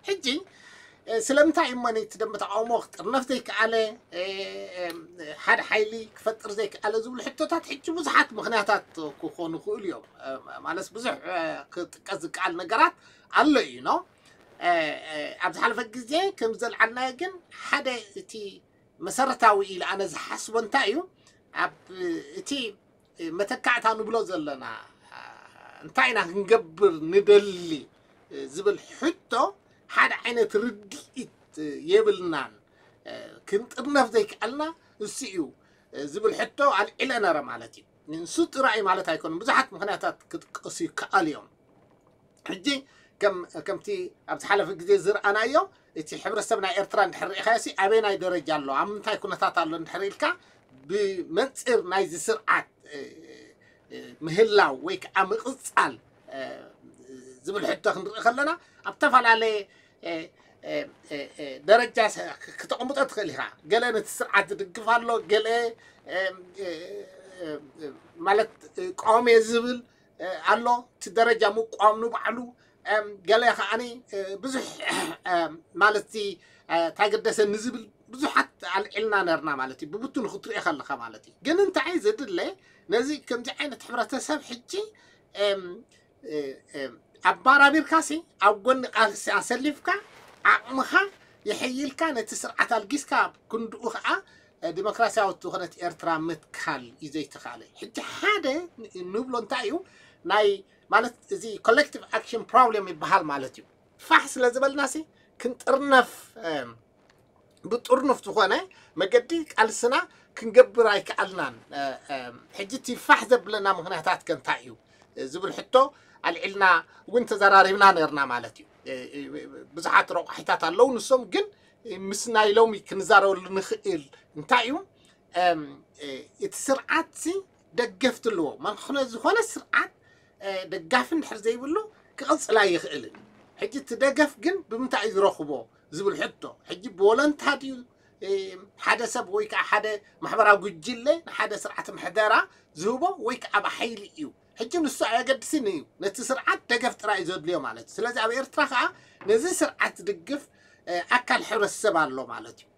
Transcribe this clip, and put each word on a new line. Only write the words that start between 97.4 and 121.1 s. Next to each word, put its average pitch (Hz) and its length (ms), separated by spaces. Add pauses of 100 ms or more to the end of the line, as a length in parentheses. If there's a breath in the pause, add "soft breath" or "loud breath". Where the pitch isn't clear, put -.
ሕጂ - 200 (140)
ሓደ 392 360 (280)
ን-፣ 220 160 (160)
ንብሎ 240 320
እንታይ 254 260
እዩ 226 120 (500 soft breath)
ናይ 202 220 (440 soft breath)
ማለት 226 240 (120)
እዚ 196 160 (160)
ኮሌክቲቭ 233 500
ኣክሽን 220 360
ፕሮብለም 220 420
ይበሃል 165 360
ማለት 139 300
እዩ። - 120 (380)
ፋሕ 320 240
ስለ 254 220
ዝበልና 269 360
ሲ 269 100 (440 soft breath)
ክንጥርነፍ፣ 262 720 (340)
እም፣ 139 240 (960)
ብጥርኑፍ 254 560
ዝኾነ 202 320 (440 soft breath)
መገዲ 233 340 (160)
ቃልስና 226 480 (400 soft breath)
ክንገብር 226 520
ኣይከኣልናን። 190 680 (140)
እ፣ 143 120 (300)
እም፣ 123 240 (180)
ሕጂ 196 220
እቲ - 120 (100)
ፋሕ - 280
ዘብለና 214 480
ምኽንያታት 175 480
ከ - 100
እንታይ 151 280
እዩ 127 140 (440 soft breath)
ዝብል 151 360
ሕቶ - 220 (480 soft breath)
ኣልዒልና 190 420 (360 soft breath)
እውን 226 240
ተዘራሪብና 196 640
ነርና 156 320
ማለት 120 320
እዩ። - 100 (180)
እ፣ 131 100 (180)
እ፣ 143 80 (520)
ብዙሓት 170 400
ረቑሒታት - 520
ኣለዉ። 190 280
ንሶም 247 340